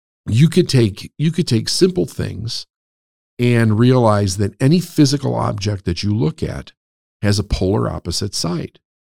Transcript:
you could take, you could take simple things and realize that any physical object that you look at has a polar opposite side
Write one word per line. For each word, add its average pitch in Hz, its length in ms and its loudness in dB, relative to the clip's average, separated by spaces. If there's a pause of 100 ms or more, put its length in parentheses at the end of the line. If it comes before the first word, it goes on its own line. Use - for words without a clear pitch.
(300)
you 131 200 4
could 175 200 2
take, 117 480 0
you 156 140 -2
could 170 160 -2
take 110 200 0
simple 180 380 0
things 104 600 -8 (760)
and 117 400 2
realize 110 580 4
that 98 240 -2
any 151 180 4
physical 139 560 0
object 104 500 -4
that 87 180 -2
you 104 120 0
look 151 260 -2
at 69 300 -8 (500)
has 101 180 0
a 101 40 -2
polar 104 460 -2
opposite 87 460 -6
side - 440 -6 (400)